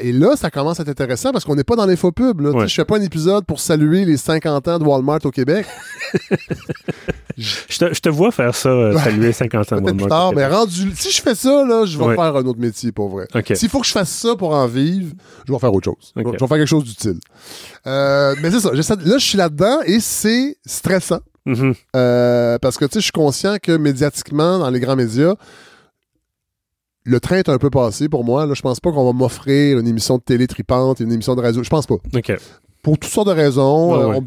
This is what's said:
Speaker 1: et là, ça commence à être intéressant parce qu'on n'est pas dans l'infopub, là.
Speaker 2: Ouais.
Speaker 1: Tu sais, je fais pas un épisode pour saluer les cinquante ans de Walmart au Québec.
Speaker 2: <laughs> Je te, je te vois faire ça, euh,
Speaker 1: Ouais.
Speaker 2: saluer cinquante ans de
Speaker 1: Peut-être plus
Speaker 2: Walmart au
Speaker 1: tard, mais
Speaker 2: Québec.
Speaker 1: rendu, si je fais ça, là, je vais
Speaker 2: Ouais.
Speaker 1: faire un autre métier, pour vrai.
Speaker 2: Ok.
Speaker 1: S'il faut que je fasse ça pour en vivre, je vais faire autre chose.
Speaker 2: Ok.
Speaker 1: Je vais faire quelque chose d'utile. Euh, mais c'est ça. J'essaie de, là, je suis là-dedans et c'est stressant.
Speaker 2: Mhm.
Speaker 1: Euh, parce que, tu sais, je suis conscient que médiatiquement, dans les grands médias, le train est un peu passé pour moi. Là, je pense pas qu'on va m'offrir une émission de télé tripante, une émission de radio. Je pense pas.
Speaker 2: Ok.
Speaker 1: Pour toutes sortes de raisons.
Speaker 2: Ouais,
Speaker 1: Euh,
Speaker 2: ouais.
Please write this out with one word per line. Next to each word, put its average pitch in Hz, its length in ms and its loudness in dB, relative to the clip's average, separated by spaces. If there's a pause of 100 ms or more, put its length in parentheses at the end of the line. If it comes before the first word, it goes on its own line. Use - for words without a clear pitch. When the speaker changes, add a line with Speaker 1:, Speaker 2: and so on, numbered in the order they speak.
Speaker 1:
et 123 120 0
là, 180 220 4
ça 190 140 -4
commence 151 300 -4
à - 20 -8
être 147 80 -6
intéressant 131 420 -2
parce - 140 -4
qu'on 147 100 -2
n'est 139 80 0
pas 240 120 0
dans 214 100 2
l'infopub, 185 560 2
là. 143 80 0
Speaker 2:
Ouais. 147 60 0
Speaker 1:
Tu 120 60 2
sais, 104 80 2
je - 60 -4
fais 156 100 0
pas 208 120 0
un 208 60 0
épisode 180 420 0
pour 156 140 -6
saluer 156 440 2
les 160 140 2
cinquante 151 500 -2
ans 170 120 0
de 156 40 0
Walmart 143 420 2
au 147 40 0
Québec. 139 380 -2 (440)
Speaker 2:
<laughs> - 60 -2 (1200)
Je - 400 -8
te, 170 160 0
je - 60 -6
te 175 100 0
vois 165 220 2
faire 123 240 0
ça, - 140 0
euh, 117 260 4
Speaker 1:
Ouais. 160 80 4
Speaker 2:
saluer 113 280 2
cinquante 110 400 -2
ans 110 40 0
de 101 60 0
Speaker 1:
Peut-être 95 160 0
plus 98 80 -2
Speaker 2:
Walmart 170 240 2
au - 20 2
Speaker 1:
tard, - 40 -2
mais 143 80 2
Speaker 2:
Québec. 147 140 2
Speaker 1:
rendu, 196 380 -2
si - 160 -6
je - 100 0
fais 240 140 0
ça, 277 300 4
là, 226 200 2
je 160 120 -6
vais 139 80 0
Speaker 2:
Ouais. 117 100 2
Speaker 1:
faire 160 200 0
un 131 100 0
autre 120 140 -2
métier, 120 320 -4
pour 104 180 -4
vrai. 95 260 -8
Speaker 2:
Ok. 107 180 -2
Speaker 1:
S'il 185 160 0
faut 277 100 -2
que 233 60 -2
je - 60 0
fasse 202 180 -2
ça 233 260 -2
pour 170 200 -2
en 135 100 2
vivre, 151 480 -2 (340)
je 131 60 -2
vais 123 60 -2
faire 123 140 2
autre 95 120 0
chose. - 300 -8
Speaker 2:
Ok. 113 100 -4
Speaker 1:
Je 120 60 -4
vais 127 160 -2
faire 151 100 2
quelque 151 80 4
chose 151 200 2
d'utile. 101 340 -6 (680)
Euh, 139 560 2
mais 165 80 0
c'est 233 120 2
ça. 180 120 2
J'essaie 160 240 0
de, 160 100 -4
là, 233 120 4
je - 60 0
suis 208 120 0
là-dedans 185 480 2
et 196 140 2
c'est 247 680 -2
stressant. - 540 -2 (280)
Speaker 2:
Mhm. 131 260 0 (220)
Speaker 1:
Euh, 123 640 2
parce 127 180 -2
que, 147 80 0
tu - 80 -4
sais, 220 60 0
je 196 60 -2
suis - 60 -2
conscient 165 500 0
que 180 140 -2
médiatiquement, 147 840 0
dans 143 100 -2
les 127 100 -2
grands 127 160 0
médias, 131 380 2 (1700)
le 120 160 2
train 180 180 0
est 185 120 0
un 135 80 2
peu 143 120 0
passé 131 400 0
pour 139 140 -2
moi. 127 220 0
Là, 143 80 -2
je - 80 -6
pense 127 180 -2
pas 175 120 -2
qu'on 139 140 2
va 123 80 2
m'offrir 135 680 2
une 117 80 0
émission 117 300 0
de 117 60 -4
télé 127 240 2
tripante, 127 520 0
une 117 120 -2
émission 117 240 -2
de 123 60 -2
radio. 120 220 0
Je - 60 -10
pense 156 180 0
pas. 120 80 2 (180)
Speaker 2:
Ok. 123 200 -2 (500)
Speaker 1:
Pour 151 160 2
toutes - 120 -10
sortes 214 160 0
de 190 60 2
raisons. 147 600 4
Speaker 2:
Ouais, 127 100 2
Speaker 1:
Euh, 110 60 2
Speaker 2:
ouais. 131 180 -2